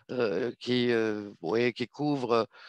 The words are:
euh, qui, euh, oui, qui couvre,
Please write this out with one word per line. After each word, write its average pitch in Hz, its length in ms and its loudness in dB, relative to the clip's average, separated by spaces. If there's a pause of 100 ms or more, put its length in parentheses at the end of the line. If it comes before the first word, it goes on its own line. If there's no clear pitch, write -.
euh, 117 500 -2
qui, 123 320 2
euh, 107 380 0 (140)
oui, 113 300 2
qui 120 140 -6
couvre, 123 600 0 (220)